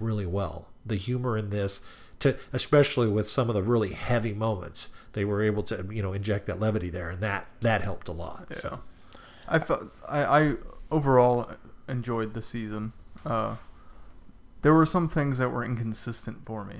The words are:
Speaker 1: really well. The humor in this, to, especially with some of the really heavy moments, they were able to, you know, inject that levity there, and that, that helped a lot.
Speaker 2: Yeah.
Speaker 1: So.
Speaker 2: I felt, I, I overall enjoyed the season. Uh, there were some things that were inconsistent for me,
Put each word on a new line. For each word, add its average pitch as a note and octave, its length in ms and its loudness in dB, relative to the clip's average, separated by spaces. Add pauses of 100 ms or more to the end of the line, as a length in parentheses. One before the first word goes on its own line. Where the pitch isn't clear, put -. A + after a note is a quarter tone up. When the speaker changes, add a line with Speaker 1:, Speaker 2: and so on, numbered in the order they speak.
Speaker 1:
really G#2+ 260 -2
well. E2+ 400 -4 (180)
The A2 120 -2
humor A#2+ 420 -2
in G#2 120 -4
this, G2+ 300 -2 (380)
to, C3+ 180 4 (160)
especially C3+ 560 4
with G#2 220 2
some A#2+ 180 2
of A2+ 60 0
the G2 80 2
really G#2+ 300 2
heavy A2+ 420 0
moments, G#2 540 -4 (240)
they G2+ 120 -2
were G#2 180 0
able G#2 220 2
to, F#2+ 260 -4
you G#2+ 120 -2
know, F#2+ 100 0
inject G2 340 0
that F#2 140 -4
levity G#2 300 2
there, F2 180 -6
and F#2 140 -6
that, G2+ 240 -2 (140)
that A2 220 2
helped F#2 260 -4
a F2 40 -4
lot. E2 380 -8
Speaker 2:
Yeah. - 60 -10
Speaker 1:
So. - 240 -6 (680)
Speaker 2:
I E3 120 4
felt, - 300 0 (180)
I, C#3+ 160 2
I D3 300 6 (360)
overall B2 600 6 (360)
enjoyed A#2 460 -2
the A2+ 80 -6
season. A2 500 -6 (320)
Uh, A2 320 -2 (1040)
there D3 120 8
were D#3+ 120 8
some E3+ 220 0
things C#3+ 300 0
that B2+ 120 2
were A#2+ 140 -2
inconsistent A#2 840 -6
for G#2+ 180 -8
me, G2+ 160 -12